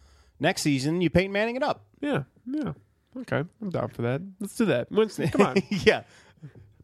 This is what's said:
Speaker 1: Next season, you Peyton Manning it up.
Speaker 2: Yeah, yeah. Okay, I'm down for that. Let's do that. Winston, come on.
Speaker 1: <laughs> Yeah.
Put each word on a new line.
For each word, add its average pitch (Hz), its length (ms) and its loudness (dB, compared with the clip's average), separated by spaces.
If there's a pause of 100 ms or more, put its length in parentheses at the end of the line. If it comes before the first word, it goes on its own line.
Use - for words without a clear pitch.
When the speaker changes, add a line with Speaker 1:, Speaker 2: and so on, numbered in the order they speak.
(400)
Speaker 1:
Next 170 220 0
season, 147 400 0
you 165 80 4
Peyton 190 220 2
Manning 226 240 0
it 262 80 -2
up. - 220 -2 (160)
Speaker 2:
Yeah, 277 220 -2 (220)
yeah. 254 280 -4 (440)
Okay, 143 260 -4 (180)
I'm 208 80 -8
down 127 200 -2
for - 140 -10
that. 127 180 -2 (180)
Let's - 160 -8
do 226 100 2
that. 123 260 0
Winston, 208 380 0
come - 120 2
on. 135 220 4
Speaker 1:
<laughs> - 60 -10
Yeah. 165 340 2 (800)